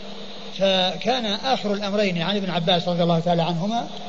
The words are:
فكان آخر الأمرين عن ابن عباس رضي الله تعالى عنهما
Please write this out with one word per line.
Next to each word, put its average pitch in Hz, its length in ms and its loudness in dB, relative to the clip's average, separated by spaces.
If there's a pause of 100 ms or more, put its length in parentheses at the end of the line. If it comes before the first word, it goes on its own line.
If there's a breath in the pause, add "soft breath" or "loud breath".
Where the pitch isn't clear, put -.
(580)
فكان 190 680 2
آخر 214 480 0
الأمرين 202 480 0
عن 185 140 0
ابن 196 140 -2
عباس 175 380 2
رضي 175 160 2
الله 170 160 4
تعالى 170 220 2
عنهما 196 460 -2 (220)